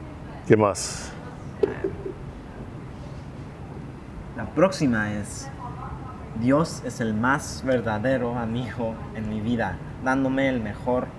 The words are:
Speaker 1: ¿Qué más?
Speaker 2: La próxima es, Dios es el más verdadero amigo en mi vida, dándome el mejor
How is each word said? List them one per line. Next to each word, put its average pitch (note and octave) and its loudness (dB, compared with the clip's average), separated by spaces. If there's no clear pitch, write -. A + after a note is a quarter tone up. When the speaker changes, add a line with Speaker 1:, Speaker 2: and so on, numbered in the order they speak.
Speaker 1:
¿Qué A2+ 12
más? - 2
Speaker 2:
La A2+ -6
próxima A#2+ 4
es, - -6
Dios C#3 4
es - -6
el A2+ 0
más B2+ 0
verdadero A#2+ 2
amigo A#2 -2
en A2 -4
mi G#2+ -2
vida, G#2+ 2
dándome C3+ 4
el C3 2
mejor B2 0